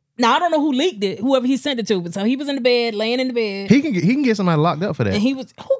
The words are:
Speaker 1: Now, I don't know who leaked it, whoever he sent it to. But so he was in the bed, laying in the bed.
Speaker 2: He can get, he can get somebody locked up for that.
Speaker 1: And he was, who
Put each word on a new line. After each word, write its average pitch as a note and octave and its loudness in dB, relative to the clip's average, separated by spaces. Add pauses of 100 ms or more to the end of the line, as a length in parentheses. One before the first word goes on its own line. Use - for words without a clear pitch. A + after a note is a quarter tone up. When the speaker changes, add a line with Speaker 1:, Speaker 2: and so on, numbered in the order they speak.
(180)
Speaker 1:
Now, A#3+ 4
I D#4 2
don't E4+ 0
know D#4 2
who D4 0
leaked B3 0
it, F#3 -4
whoever B3+ 2
he C4+ 2
sent C4 -4
it G#3 -4
to. G3 0
But E3+ -8
so G3 -4
he B3 2
was C#4 -6
in C#4+ -2
the C4+ -4
bed, A#3+ 2
laying A3+ -2
in B3+ -2
the B3 -8
bed. G3 -4
Speaker 2:
He C4+ 6
can D4 -2
get, F3 -2
he G3 4
can D4 0
get A#3 2
somebody F3+ 2
locked D#3 0
up G3 -4
for - 0
that. F#3+ 0
Speaker 1:
And G3+ 0
he C4 2
was, C4 -10
who C5+ -2